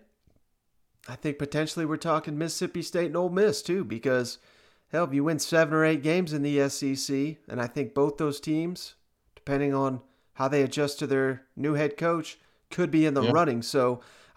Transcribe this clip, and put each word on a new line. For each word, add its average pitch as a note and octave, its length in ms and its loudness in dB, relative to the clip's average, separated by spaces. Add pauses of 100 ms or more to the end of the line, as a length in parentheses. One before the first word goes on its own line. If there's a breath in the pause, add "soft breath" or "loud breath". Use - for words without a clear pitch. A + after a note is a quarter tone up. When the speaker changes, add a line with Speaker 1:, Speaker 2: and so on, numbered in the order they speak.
(1080)
Speaker 1:
I B2 80 -12
think C#3+ 220 -6
potentially D3+ 480 -4
we're D#3 120 -2
talking D#3 420 -2
Mississippi E3+ 420 -4
State F3 260 -2
and D3+ 100 -4
Ole F3+ 120 0
Miss, G#3 320 2
too, F3+ 220 -2
because, A#2 560 -2 (520)
hell, D#3+ 120 0
if C3+ 100 -2
you C#3+ 120 2
win D#3+ 120 0
seven D#3+ 380 2
or D#3 100 4
eight D#3 160 2
games D#3+ 320 0
in D3 80 -2
the C#3+ 180 2
S C#3 220 0
E C3+ 140 -2
C, C#3 420 -2 (120)
and A#2+ 120 -4
I A#2+ 60 -2
think C3 260 -6
both D3 240 2
those D3 220 -2
teams, D#3+ 560 -4 (400)
depending C#3 400 0
on C3+ 260 -2 (340)
how C3+ 120 0
they C#3+ 140 2
adjust C#3+ 380 -2
to D3+ 80 -4
their C3+ 360 0 (120)
new D3 180 -2
head D3 240 0
coach, E3+ 400 -2 (320)
could F3 220 -2
be D#3 140 6
in D3+ 80 2
the B2 100 2
Speaker 2:
Yeah. A#2 80 4
Speaker 1:
running. C#3+ 300 4
So B2 400 2 (360 soft breath)